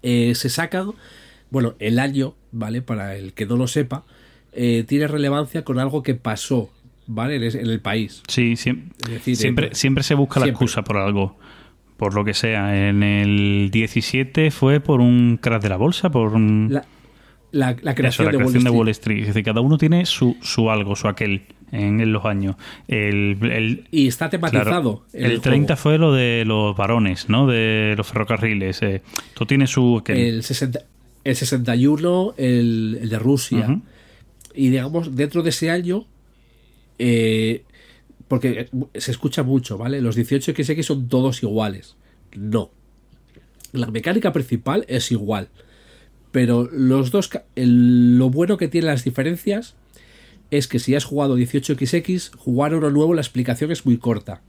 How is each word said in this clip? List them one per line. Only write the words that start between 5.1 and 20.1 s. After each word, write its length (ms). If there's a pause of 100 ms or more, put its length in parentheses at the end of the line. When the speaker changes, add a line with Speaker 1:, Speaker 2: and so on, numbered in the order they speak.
Speaker 1:
con 160
algo 240
que 120
pasó, 560 (340)
¿vale? 300
En 80
es-, 120
en 120
el 120
país. 480
Speaker 2:
Sí, 260
siem-, 380 (120)
Speaker 1:
Es 60
decir, 260
Speaker 2:
siempre, 320
Speaker 1:
eh, 80
Speaker 2:
siempre 280
se 120
busca 240
la 80
Speaker 1:
siempre. 180
Speaker 2:
excusa 180
por 140
algo, 400 (600)
por 160
lo 100
que 100
sea. 560
En 140
el 680
diecisiete 800
fue 280
por 220
un 400
crash 200
de 80
la 80
bolsa, 340
por 220
un 380
Speaker 1:
La, 140 (680)
la, 300
la 100
Speaker 2:
Eso, 40
Speaker 1:
creación 300
Speaker 2:
la 60
Speaker 1:
de 60
Wall 80
Speaker 2:
creación 180
de 60
Speaker 1:
Street. 80
Speaker 2:
Wall 120
Street. 320
Es 60
decir, 160
cada 180
uno 160
tiene 280
su, 360